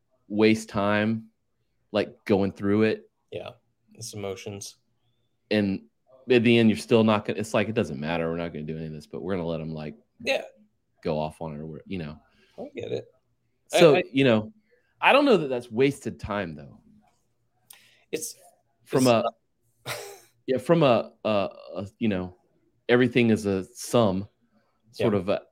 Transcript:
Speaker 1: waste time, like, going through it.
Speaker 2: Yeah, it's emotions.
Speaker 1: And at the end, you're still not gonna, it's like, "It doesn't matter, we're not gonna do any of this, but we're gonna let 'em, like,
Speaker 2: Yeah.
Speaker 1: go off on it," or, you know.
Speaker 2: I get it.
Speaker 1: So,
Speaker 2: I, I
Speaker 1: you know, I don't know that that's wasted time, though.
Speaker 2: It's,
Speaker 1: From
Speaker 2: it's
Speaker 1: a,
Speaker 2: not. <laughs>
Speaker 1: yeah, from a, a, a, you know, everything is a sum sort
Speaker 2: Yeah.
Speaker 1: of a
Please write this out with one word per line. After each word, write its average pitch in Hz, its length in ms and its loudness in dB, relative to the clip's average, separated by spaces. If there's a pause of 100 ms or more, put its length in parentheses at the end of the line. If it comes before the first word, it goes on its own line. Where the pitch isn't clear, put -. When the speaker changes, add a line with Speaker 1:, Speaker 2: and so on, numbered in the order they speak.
(280)
Speaker 1:
waste 110 400 2
time, 107 580 0 (680)
like, - 320 -4
going 98 280 0
through 104 300 0
it. 110 260 -2 (220)
Speaker 2:
Yeah, - 200 -12 (440)
it's - 180 -16
emotions. 98 640 -12 (760)
Speaker 1:
And 104 320 0 (480)
at 123 120 6
the 117 160 4
end, 113 120 6
you're 98 80 2
still 113 260 4
not 107 200 2
gonna, - 140 -6
it's 113 160 -6
like, 107 140 0
"It 110 60 -6
doesn't 85 260 -4
matter, 82 300 -4
we're 82 60 -6
not 85 160 -8
gonna 76 120 -10
do 78 120 -10
any 80 100 -10
of 78 60 -12
this, 76 140 -16
but - 160 -14
we're 92 120 -6
gonna 85 120 -4
let 82 140 -6
'em, 78 120 -10
like, 76 220 -10 (260)
Speaker 2:
Yeah. - 220 -4 (600)
Speaker 1:
go 80 160 -4
off 76 220 -6
on 80 140 -10
it," 73 60 -14
or, 78 260 -14
you 95 120 -10
know. 76 200 -12 (400)
Speaker 2:
I 254 160 -12
get - 180 -12
it. 69 140 -8 (640)
Speaker 1:
So, 160 260 6
Speaker 2:
I, 180 40 4
I 180 140 -2
Speaker 1:
you 135 120 4
know, 110 280 2 (480)
I 170 120 4
don't 285 120 4
know 254 120 4
that 151 120 0
that's 120 220 -6
wasted 123 500 -2
time, 98 340 -6
though. 69 260 -18 (1300)
Speaker 2:
It's, - 240 -10 (480)
Speaker 1:
From - 140 -2
Speaker 2:
it's 127 80 4
Speaker 1:
a, 117 160 4
Speaker 2:
not. 104 120 -4 (520)
<laughs> - 600 -16
Speaker 1:
yeah, 127 120 -2
from 165 240 2
a, 117 300 2 (120)
a, 104 40 -2 (480)
a, 98 100 -8 (120)
you 117 100 0
know, 90 280 -4 (520)
everything 120 420 4
is 101 160 2
a 95 180 -2 (100)
sum 101 540 0 (640)
sort 107 220 0
Speaker 2:
Yeah. 101 60 0
Speaker 1:
of 90 100 -8
a - 220 -2